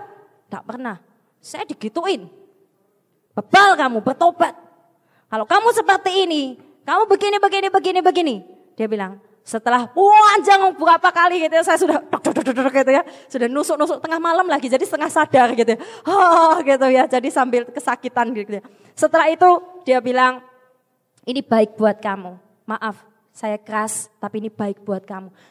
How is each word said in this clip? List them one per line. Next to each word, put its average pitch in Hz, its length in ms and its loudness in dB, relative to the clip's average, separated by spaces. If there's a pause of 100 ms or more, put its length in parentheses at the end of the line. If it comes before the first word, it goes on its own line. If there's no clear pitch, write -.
(480)
Nggak - 160 -16
pernah. 233 320 -12 (480)
Saya 403 240 -14
digituin. 262 640 -8 (1040)
"Bebal 381 400 4
kamu, 254 240 -2
bertobat. 339 560 0 (720)
Kalau 220 160 -6
kamu 427 320 2
seperti 381 480 0
ini, 285 320 -4 (320)
kamu 392 240 0
begini, 403 300 0
begini, 392 260 0
begini, 370 320 0
begini." 320 360 0 (420)
Dia 220 100 -6
bilang, 196 320 -8 (240)
setelah 240 460 -6
panjang 403 760 4 (140)
berapa 349 340 2
kali 349 320 0
gitu 320 160 2
ya, 339 60 0
saya 330 160 2
sudah 311 180 0
dok, - 220 -8
dok, - 180 -2
dok, - 40 -6 (120)
dok, - 0 -
dok 262 240 -2
gitu 262 160 2
ya, - 80 0 (240)
sudah 240 240 -4
nusuk-nusuk 302 480 -4
tengah 330 220 -6
malam 339 260 0
lagi, 269 240 -2
jadi 262 140 0
setengah 302 260 -6
sadar 240 480 2
gitu 226 160 2
ya. 233 40 -16 (280)
"Oh," 339 560 4
gitu 262 240 2
ya, 262 220 4
jadi 254 240 -2
sambil 247 340 -2
kesakitan 247 640 -6
gitu 208 300 -10
ya. - 20 -20 (320)
Setelah 311 320 2
itu 330 220 4 (340)
dia 254 160 2
bilang, 254 400 0 (880)
"Ini 254 160 -6
baik 214 320 0
buat 208 240 -2
kamu. 185 400 -10 (240)
Maaf, 220 400 -10 (320)
saya 208 240 -8
keras, 214 480 -8 (160)
tapi 214 160 -8
ini 220 80 -10
baik 202 400 -8
buat 190 160 -8
kamu." 190 240 -18 (240)